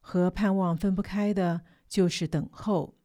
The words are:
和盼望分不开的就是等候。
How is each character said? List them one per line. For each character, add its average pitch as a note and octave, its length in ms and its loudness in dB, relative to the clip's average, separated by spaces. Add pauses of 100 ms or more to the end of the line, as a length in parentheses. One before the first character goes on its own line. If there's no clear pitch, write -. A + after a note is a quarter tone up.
和 F3+ 300 0
盼 G3 260 0
望 F3 200 0
分 G3 180 0
不 G3 80 -2
开 G#3 320 -2
的 F3 280 0 (260)
就 F#3 200 2
是 E3 180 -4
等 D3 240 -2
候。 F3+ 440 -4 (100)